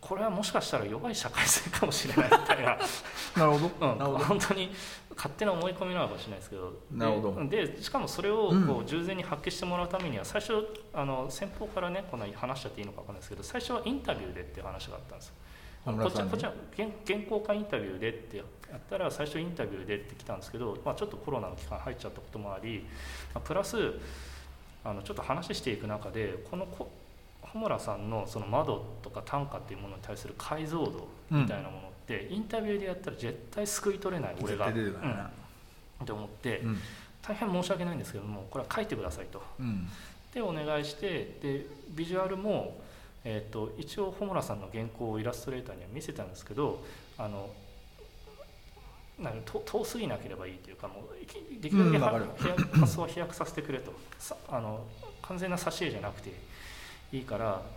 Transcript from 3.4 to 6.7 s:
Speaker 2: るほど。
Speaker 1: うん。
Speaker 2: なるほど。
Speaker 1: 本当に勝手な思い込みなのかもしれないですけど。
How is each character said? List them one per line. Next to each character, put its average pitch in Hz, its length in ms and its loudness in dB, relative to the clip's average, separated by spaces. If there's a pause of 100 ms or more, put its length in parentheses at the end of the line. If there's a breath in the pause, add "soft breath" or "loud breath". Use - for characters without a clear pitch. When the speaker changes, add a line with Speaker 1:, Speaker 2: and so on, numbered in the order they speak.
Speaker 2:
る 151 60 12
ほ 147 80 10 (200)
ど。 143 120 8
Speaker 1:
う 113 40 6
ん。 - 40 -2
Speaker 2:
な 139 60 4
る 143 80 4
ほ 135 40 4
ど。 143 80 6
Speaker 1:
本 196 140 8
当 - 160 4
に 190 160 0 (440 loud breath)
勝 - 200 -2
手 214 100 2
な 202 80 6
思 175 160 4
い 180 40 0
込 185 120 0
み 180 80 0
な 180 80 4
の 127 60 4
か 104 80 -2
も 87 40 -6
し - 40 -6
れ 107 80 -6
な 98 60 -6
い - 20 -6
で 92 40 -12
す - 60 -14
け 101 60 -8
ど。 90 180 -4 (180)